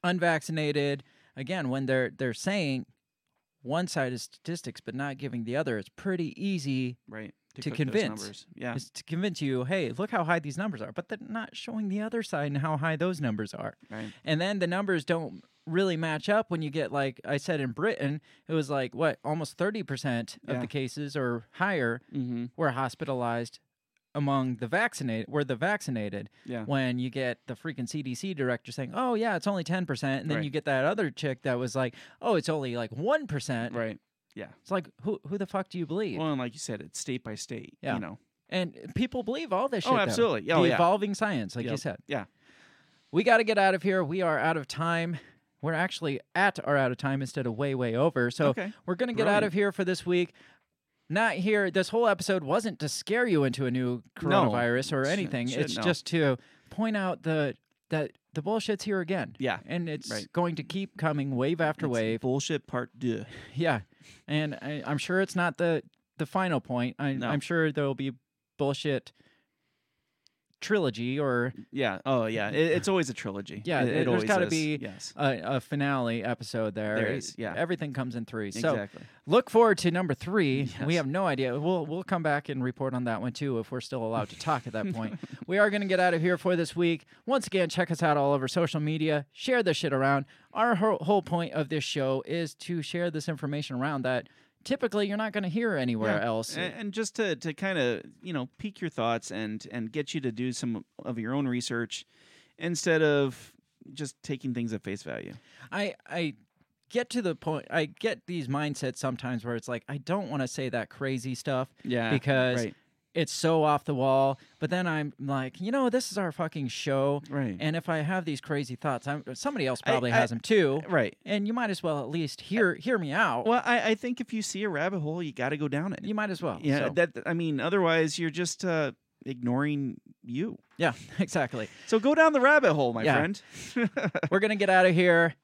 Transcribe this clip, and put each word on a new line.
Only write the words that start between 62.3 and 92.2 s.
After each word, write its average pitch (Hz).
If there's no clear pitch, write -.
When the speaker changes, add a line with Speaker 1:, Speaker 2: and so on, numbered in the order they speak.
Speaker 2:
part 123
deux. 113
Speaker 1:
Yeah. 143
And 151
I, 147
I'm 147
sure 180
it's 190
not 175
the, 170
the 156
final 180
point. 123
I, 139
Speaker 2:
No. 123
Speaker 1:
I'm 143
sure 160
there'll 139
be 135
bullshit 139
trilogy 131
or 127
Speaker 2:
Yeah. 117
Oh, 117
yeah. 110
It, 104
it's 180
always 180
a 120
trilogy. 101
Speaker 1:
Yeah, 160
Speaker 2:
It, 127
Speaker 1:
there, 123
Speaker 2:
it -
Speaker 1:
there's -
Speaker 2:
always 117
Speaker 1:
gotta 190
Speaker 2:
is. -
Speaker 1:
be 156
Speaker 2:
Yes. 104
Speaker 1:
a, 135
a 127
finale 135
episode 110
there. 107
Speaker 2:
There 110
Speaker 1:
It, 90
Speaker 2:
is, -
yeah. 104
Speaker 1:
everything 156
comes 123
in 113
three. 107
So 120
Speaker 2:
Exactly. 101
Speaker 1:
look 220
forward 226
to 175
number 175
three. 143
We 165
Speaker 2:
Yes. -
Speaker 1:
have 147
no 180
idea. 131
We'll, 165
we'll 170
come 170
back 147
and 135
report 127
on 123
that 113
one, 123
too, 135
if 107
we're 127
still 120
allowed 110
to -
talk 143
at 120
that 110
point. 113
Speaker 2:
<laughs> -
Speaker 1:
We 185
are 208
gonna 202
get 185
out 180
of 165
here 180
for 180
this 165
week. 170
Once 254
again, 180
check 175
us 170
out 151
all 143
over 131
social 165
media. 151
Share 247
this 170
shit 143
around. 135
Our 226
ho-, 202
whole 190
point 170
of 147
this 151
show 135